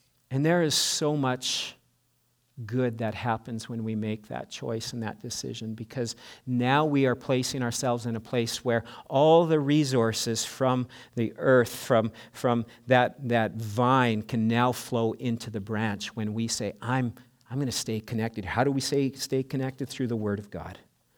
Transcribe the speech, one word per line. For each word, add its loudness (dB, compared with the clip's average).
and 0
there 4
is 2
so 0
much -2
good -2
that -4
happens -4
when -6
we -4
make -4
that -10
choice -8
and -6
that -8
decision, -8
because -6
now 4
we 4
are 4
placing -2
ourselves -2
in -2
a -6
place -2
where 2
all 8
the 4
resources 2
from 0
the 0
earth, 4
from, 2
from 0
that, 4
that 2
vine 2
can -2
now 4
flow -2
into -4
the -8
branch -4
when -4
we -2
say, -4
"I'm, -2
I'm -6
gonna -2
stay -4
connected." -4
How 0
do 2
we 0
say, 0
stay -2
connected? -6
Through -4
the -2
word 0
of -12
God. -12